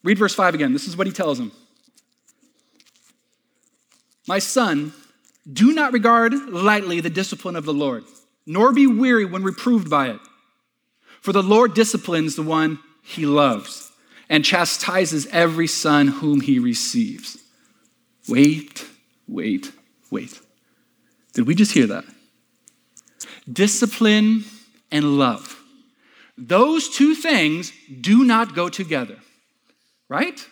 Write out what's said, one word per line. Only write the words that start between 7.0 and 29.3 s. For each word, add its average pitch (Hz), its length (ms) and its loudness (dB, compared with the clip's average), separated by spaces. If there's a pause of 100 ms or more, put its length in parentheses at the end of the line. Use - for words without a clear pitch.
the 165 80 -4
discipline 185 460 -6
of 156 100 -8
the 151 80 -4
Lord, 139 300 -4 (420)
nor 202 260 4
be 277 140 6
weary 240 400 2
when 185 160 -8
reproved 190 480 0
by 139 200 0
it. 107 100 -10 (1040)
For 196 120 -4
the 196 80 4
Lord 214 320 4
disciplines 170 600 0
the 160 80 -6
one 156 340 0 (240)
he - 240 -8
loves 143 680 0 (380)
and 151 160 2
chastises 175 880 -2
every 165 340 0
son 147 420 2
whom 143 340 0
he 131 180 0
receives." 117 800 -4 (880)
Wait, 147 580 0 (420)
wait, - 440 -6 (400)
wait. 123 280 -12 (920)
Did 120 140 -2
we 156 80 0
just 208 160 4
hear 127 160 2
that? 98 180 -8 (1500)
Discipline 214 920 2 (480)
and 147 280 0
love. 120 400 -2 (760)
Those 226 540 0
two 294 240 2
things 180 580 -2 (300)
do 214 220 4
not 226 320 2
go 175 140 -4
together, 156 500 -8 (880)